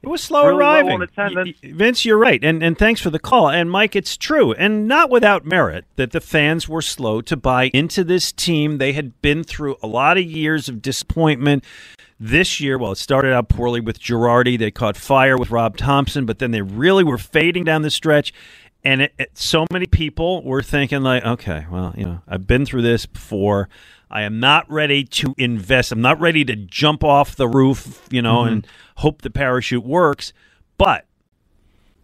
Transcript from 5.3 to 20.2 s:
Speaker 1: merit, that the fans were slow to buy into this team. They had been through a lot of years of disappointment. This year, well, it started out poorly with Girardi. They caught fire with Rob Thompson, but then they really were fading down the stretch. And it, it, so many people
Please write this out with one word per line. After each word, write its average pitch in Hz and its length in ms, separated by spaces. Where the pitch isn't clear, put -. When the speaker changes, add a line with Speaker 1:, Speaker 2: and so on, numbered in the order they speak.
Speaker 1:
merit, 131 400
that 127 140
the 160 100
fans 156 480
were 160 140
slow 113 400
to - 160
buy 127 340
into 160 320
this 175 280
team. 151 460
They 135 140
had 139 300
been 147 220
through 143 380
a 113 40
lot 135 320
of 185 60
years 156 440
of 117 140
disappointment. 143 840
This 143 400
year, 135 160
well, 110 160
it - 60
started 135 340
out 120 160
poorly 120 320
with 113 180
Girardi. 120 600
They 110 120
caught 104 280
fire 131 400
with 120 120
Rob 113 280
Thompson, 139 480
but 110 120
then 123 120
they 110 120
really 151 420
were 127 140
fading 170 460
down 160 160
the 151 100
stretch. 151 440
And 135 180
it, 143 160
it, 131 200
so 160 340
many 180 140
people 165 580